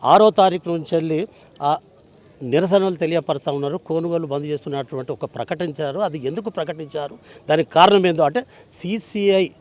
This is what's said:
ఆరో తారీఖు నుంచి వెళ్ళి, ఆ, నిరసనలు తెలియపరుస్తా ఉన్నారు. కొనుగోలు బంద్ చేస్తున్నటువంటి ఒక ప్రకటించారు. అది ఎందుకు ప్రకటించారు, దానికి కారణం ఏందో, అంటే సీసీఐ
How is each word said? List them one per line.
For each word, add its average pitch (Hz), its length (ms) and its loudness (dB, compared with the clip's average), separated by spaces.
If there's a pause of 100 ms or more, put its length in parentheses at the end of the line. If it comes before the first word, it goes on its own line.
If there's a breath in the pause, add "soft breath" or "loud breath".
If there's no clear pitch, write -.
ఆరో 196 260 8
తారీఖు 185 400 2
నుంచి 165 240 -4
వెళ్ళి, 165 340 -2 (340 soft breath)
ఆ, 147 160 0 (640)
నిరసనలు 180 520 2
తెలియపరుస్తా 156 560 -4
ఉన్నారు. 143 260 -4
కొనుగోలు 165 500 -4
బంద్ 143 180 -6
చేస్తున్నటువంటి 139 680 -8
ఒక 120 140 -8
ప్రకటించారు. 151 760 -8
అది 156 280 -4
ఎందుకు 202 220 -6
ప్రకటించారు, 156 680 -10 (320 loud breath)
దానికి 156 200 0
కారణం 185 380 6
ఏందో, 160 160 2
అంటే 156 200 0 (300 soft breath)
సీసీఐ 196 760 0 (120)